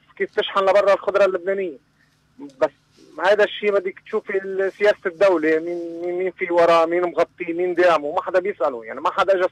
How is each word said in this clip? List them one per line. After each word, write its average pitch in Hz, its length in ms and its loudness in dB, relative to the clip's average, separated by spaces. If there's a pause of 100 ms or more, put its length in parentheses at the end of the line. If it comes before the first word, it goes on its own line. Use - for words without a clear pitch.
(160)
كيف 196 200 -6
تشحن 196 240 -2
لبرا 190 340 4
الخضرة 196 300 0
اللبنانية. 185 540 -2 (600)
بس 143 320 -4 (540)
هذا 202 200 4
الشيء 202 280 -2
بدك 196 220 -2 (120)
تشوفي 214 320 -4
ال-، 190 340 -4
سياسة 208 340 0
الدولة، 165 520 2
مين، 170 440 -8
مين، 180 160 -6
مين 185 120 -4
في 175 220 -6
وراه، 170 340 4
مين 175 160 0
مغطيه، 170 500 -4
مين 180 220 -4
داعمه، 160 400 2
ما 185 80 -4
حدا 185 180 -2
بيسأله. 151 440 -4
يعني 117 160 -12
ما 175 100 -2
حدا 190 240 0
اجى 180 180 0